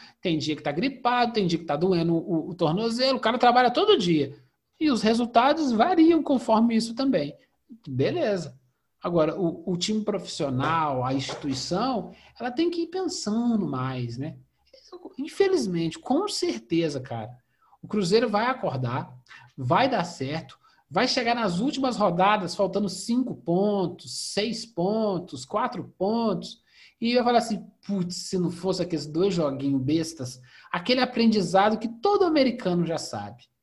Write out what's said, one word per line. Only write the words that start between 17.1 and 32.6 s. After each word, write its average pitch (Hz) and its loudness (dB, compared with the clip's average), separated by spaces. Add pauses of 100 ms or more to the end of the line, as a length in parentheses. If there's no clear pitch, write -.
o - -18
Cruzeiro 208 2
vai 208 0
acordar, 131 -4 (400)
vai 170 2
dar 226 0
certo, - -10 (320)
vai 190 2
chegar 240 0
nas 202 -2
últimas 262 -2
rodadas, 190 2
faltando 196 -2
cinco 240 -4
pontos, 190 -2
seis 214 -4
pontos, 190 -4
quatro 208 -6
pontos, 214 -2 (400)
e 233 0
vai 247 4
falar 240 4
assim, 226 -2 (220)
"Putz, 180 -4
se - -6
não 170 0
fosse 180 -4
aqueles 156 -4
dois 170 0
joguinhos 139 0
bestas", 147 -4 (300)
aquele 226 0
aprendizado 214 2
que 226 -6
todo 403 2
americano 247 2